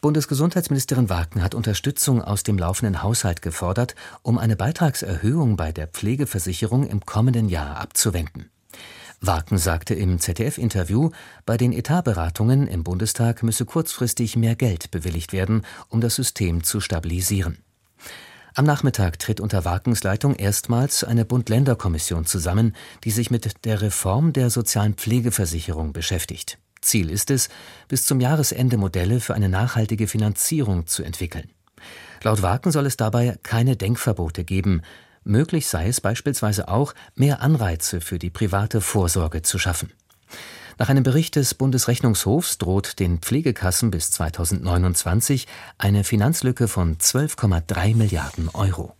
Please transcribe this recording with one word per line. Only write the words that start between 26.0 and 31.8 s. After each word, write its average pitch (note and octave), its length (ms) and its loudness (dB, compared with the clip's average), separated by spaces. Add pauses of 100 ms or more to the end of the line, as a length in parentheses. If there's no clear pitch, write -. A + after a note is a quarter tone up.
Ziel F2+ 280 0
ist G2+ 220 -2
es, B2+ 160 0 (400)
bis C3 160 -2
zum C3 160 2
Jahresende B2+ 560 2
Modelle F#2+ 420 2
für - 160 -4
eine G2+ 140 2
nachhaltige A2 580 0
Finanzierung G#2+ 800 0
zu - 160 -4
entwickeln. D#2+ 480 -8 (720)